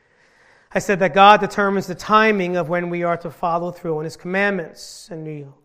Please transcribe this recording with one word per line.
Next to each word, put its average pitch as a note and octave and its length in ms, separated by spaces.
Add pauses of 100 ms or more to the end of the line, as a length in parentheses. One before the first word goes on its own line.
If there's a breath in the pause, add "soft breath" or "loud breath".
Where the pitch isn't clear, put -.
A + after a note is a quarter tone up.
(720 soft breath)
I G3 60
said G3+ 180
that F#3 160
God G3+ 280
determines G3 440
the F3+ 80
timing G3+ 640
of E3 120
when F3 200
we F3 140
are E3+ 140
to F3 120
follow E3+ 400
through E3+ 300
on D#3 40
his D#3+ 140
commandments. F#3 960
And D#3+ 160
we D3 180 (200)